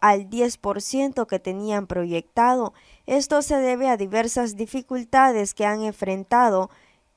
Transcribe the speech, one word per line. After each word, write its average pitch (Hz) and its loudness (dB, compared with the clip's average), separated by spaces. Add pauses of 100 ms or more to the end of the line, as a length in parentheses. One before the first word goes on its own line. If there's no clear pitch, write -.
al 202 4
diez 233 -2
por 202 -4
ciento 262 -2
que 196 -4
tenían 202 -4
proyectado. 185 0 (320)
Esto 285 2
se 294 0
debe 254 0
a 247 2
diversas 220 -2
dificultades 240 0
que 214 -2
han 214 0
enfrentado, 196 0 (480)